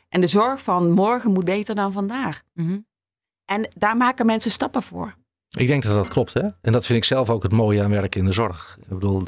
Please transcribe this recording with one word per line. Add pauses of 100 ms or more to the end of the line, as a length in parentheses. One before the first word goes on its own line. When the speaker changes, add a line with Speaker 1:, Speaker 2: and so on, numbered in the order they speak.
Speaker 1:
En
de
zorg
van
morgen
moet
beter
dan
vandaag. (120)
Speaker 2:
Mhm. (680)
Speaker 1:
En
daar
maken
mensen
stappen
voor. (440)
Speaker 3:
Ik
denk
dat
dat
klopt,
hè? (200)
En
dat
vind
ik
zelf
ook
het
mooie
aan
werken
in
de
zorg.
Ik
bedoel,